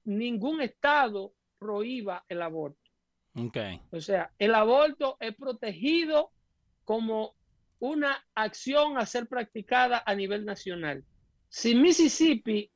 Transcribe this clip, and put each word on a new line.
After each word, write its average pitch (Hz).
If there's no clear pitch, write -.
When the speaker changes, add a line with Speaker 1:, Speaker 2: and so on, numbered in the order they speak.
Speaker 1:
ningún 233
estado 240
prohíba 208
el 170
aborto. 160
Speaker 2:
Ok. 120
Speaker 1:
O 170
sea, 175
el 214
aborto 269
es 226
protegido 269
como 220
una 277
acción 277
a 226
ser 240
practicada 247
a 208
nivel 202
nacional. 170
Si -
Mississippi 277